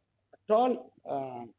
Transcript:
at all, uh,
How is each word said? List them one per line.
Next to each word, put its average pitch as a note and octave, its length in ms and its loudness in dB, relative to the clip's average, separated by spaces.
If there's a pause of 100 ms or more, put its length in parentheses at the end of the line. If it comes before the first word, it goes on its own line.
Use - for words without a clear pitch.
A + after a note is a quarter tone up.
(320)
at - 220 -2
all, A#3+ 380 2 (160)
uh, C3 360 -6 (140)